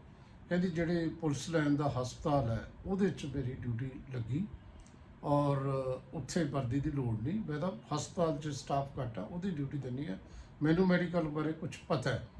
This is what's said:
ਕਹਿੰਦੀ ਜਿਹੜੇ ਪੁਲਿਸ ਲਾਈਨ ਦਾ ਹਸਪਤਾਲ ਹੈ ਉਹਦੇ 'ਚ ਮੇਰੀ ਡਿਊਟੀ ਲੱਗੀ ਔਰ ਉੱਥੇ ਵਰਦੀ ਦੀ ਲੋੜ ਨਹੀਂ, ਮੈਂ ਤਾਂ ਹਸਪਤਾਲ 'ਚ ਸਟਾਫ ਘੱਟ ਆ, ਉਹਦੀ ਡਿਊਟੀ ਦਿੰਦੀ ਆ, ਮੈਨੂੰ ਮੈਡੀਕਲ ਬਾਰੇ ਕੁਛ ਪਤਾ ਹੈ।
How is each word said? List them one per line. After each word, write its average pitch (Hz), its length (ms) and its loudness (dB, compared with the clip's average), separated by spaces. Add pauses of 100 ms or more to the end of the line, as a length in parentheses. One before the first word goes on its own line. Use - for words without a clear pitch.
(500)
ਕਹਿੰਦੀ 180 180 4
ਜਿਹੜੇ 165 420 2 (120)
ਪੁਲਿਸ 151 280 0
ਲਾਈਨ 147 260 4
ਦਾ 143 260 2
ਹਸਪਤਾਲ 131 480 2
ਹੈ 110 220 -2 (140)
ਉਹਦੇ 190 240 2
'ਚ 135 160 -4
ਮੇਰੀ 131 280 -2
ਡਿਊਟੀ 123 380 -4 (220)
ਲੱਗੀ 127 340 -2 (760)
ਔਰ 143 340 4 (560)
ਉੱਥੇ 165 300 0
ਵਰਦੀ 139 360 0
ਦੀ 147 120 0
ਲੋੜ 117 320 0
ਨਹੀਂ, 196 260 -2
ਮੈਂ 147 100 -2
ਤਾਂ 180 360 -4
ਹਸਪਤਾਲ 156 420 0
'ਚ 151 120 -4
ਸਟਾਫ 139 500 -2
ਘੱਟ 120 200 -4
ਆ, - 40 -4
ਉਹਦੀ 175 260 -4
ਡਿਊਟੀ 147 280 -2
ਦਿੰਦੀ 131 300 -4
ਆ, 185 100 -4 (460)
ਮੈਨੂੰ 170 240 6
ਮੈਡੀਕਲ 175 360 4
ਬਾਰੇ 151 300 0
ਕੁਛ 156 240 -6 (100)
ਪਤਾ 139 220 2
ਹੈ। 110 180 -2 (120)